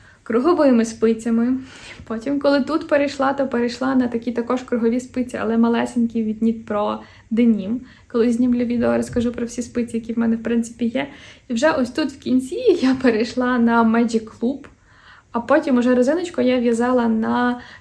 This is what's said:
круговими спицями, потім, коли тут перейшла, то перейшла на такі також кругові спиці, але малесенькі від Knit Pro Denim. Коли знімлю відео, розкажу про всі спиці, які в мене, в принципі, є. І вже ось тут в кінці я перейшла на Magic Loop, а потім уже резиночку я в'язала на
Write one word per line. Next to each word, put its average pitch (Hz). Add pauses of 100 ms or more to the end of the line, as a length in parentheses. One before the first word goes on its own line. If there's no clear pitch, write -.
(240)
круговими 254
спицями, 226 (500)
потім, 269
коли 285
тут 311
перейшла, 277
то 269
перейшла 240
на 247
такі 233
також 240
кругові 233
спиці, 247
але 226
малесенькі 233
від 214
Knit 226
Pro 214 (340)
Denim. 220 (340)
Коли 240
знімлю 240
відео, 233
розкажу 233
про 240
всі 233
спиці, 233
які 233
в 233
мене, 226
в 226
принципі, 233
є. 262 (400)
І 254
вже 262
ось 247
тут 302
в -
кінці 254 (260)
я 262
перейшла 247
на 233
Magic 226
Loop, 262 (640)
а 240
потім 277
уже 247
резиночку 294
я 254
в'язала 240
на 240 (220)